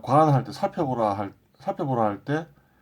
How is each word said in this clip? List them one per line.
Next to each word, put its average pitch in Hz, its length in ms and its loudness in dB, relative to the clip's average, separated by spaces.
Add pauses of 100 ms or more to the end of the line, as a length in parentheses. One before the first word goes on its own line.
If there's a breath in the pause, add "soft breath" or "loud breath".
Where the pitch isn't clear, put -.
관할 139 420 4
때 104 80 -12
살펴보라 127 600 -2
할, 98 200 -8 (240)
살펴보라 139 460 -2
할 101 200 -4
때 156 220 -4 (360 soft breath)